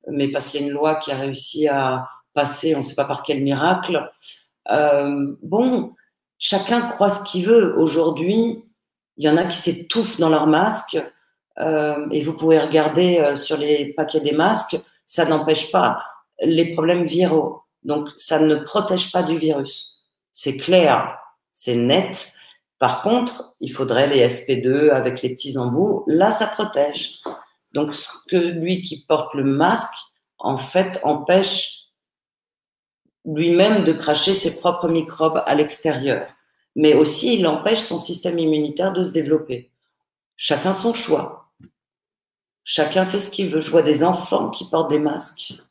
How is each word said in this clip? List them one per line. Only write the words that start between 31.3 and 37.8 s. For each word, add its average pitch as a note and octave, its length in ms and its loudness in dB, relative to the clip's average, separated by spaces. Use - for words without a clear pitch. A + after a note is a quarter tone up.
lui-même E3+ 600 2
de D#3+ 80 4
cracher D#3 420 0
ses E3+ 240 0
propres F3 300 0
microbes D#3+ 580 0
à - 80 2
l'extérieur. D3 760 -2
Mais D3+ 200 6
aussi, F3 440 4
il F3+ 80 2
empêche G#3 320 0
son - 200 -4